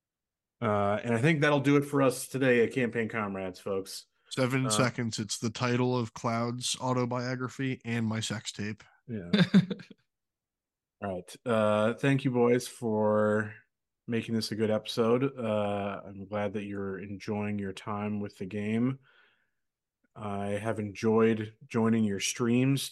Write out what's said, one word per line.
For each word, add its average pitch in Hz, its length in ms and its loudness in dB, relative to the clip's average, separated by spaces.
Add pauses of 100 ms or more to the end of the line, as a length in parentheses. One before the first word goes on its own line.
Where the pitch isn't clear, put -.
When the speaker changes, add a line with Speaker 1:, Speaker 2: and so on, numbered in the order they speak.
(600)
Speaker 1:
Uh, 104 420 2
and 120 120 0
I - 20 2
think 147 240 4
that'll 147 200 4
do 143 160 4
it 143 80 4
for 143 180 0
us 131 240 0
today 127 360 4
at 104 100 0
Campaign 117 360 -2
Comrades, 98 500 -6
folks. 95 460 -6 (240)
Speaker 2:
Seven 131 380 0
Speaker 1:
Uh, - 20 -2
Speaker 2:
seconds. 120 480 0
It's 107 220 -6
the 120 100 -4
title 123 480 0
of 117 160 -4
Cloud's 120 680 -4
autobiography 127 1040 -4
and 117 200 -2
my 110 140 -2
sex - 320 -6
tape. 107 320 -8 (240)
Speaker 1:
Yeah. 101 240 -8
Speaker 3:
<laughs> - 1700 -2
Speaker 1:
All 95 120 -4
right. 90 200 -12 (100)
Uh, 107 500 4
thank 135 280 2
you, 135 60 0
boys, 120 380 4
for 107 880 2 (520)
making 117 280 -2
this 110 160 -2
a 110 40 -2
good 107 140 2
episode. 123 680 0
Uh, 101 680 -2
I'm 98 220 -12
glad 104 260 -4
that 104 100 -6
you're 98 360 -6
enjoying 104 580 -6
your 98 140 -4
time 104 480 -6
with 101 180 -10
the 101 80 -8
game. 110 540 -2 (1160)
I 101 340 -6
have 104 300 -2
enjoyed 110 760 2 (160)
joining 113 340 2
your 98 160 0
streams 127 720 0